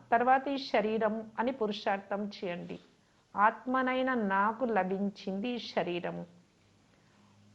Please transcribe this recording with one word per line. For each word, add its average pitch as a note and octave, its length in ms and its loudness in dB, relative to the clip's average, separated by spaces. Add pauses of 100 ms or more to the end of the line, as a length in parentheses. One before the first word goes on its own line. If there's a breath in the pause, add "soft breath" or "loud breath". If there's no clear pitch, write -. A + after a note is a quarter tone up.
(100)
తర్వాత B3+ 380 4
ఈ C#4 100 -2
శరీరము A3 680 0 (140)
అని A#3 140 0
పురుషార్థం G#3 760 -2
చేయండి. F3 480 -8 (580 soft breath)
ఆత్మనైన B3+ 800 2
నాకు G#3+ 500 2
లభించింది G3 840 -2
ఈ B3 100 -4
శరీరము. F3 640 -4 (1300 soft breath)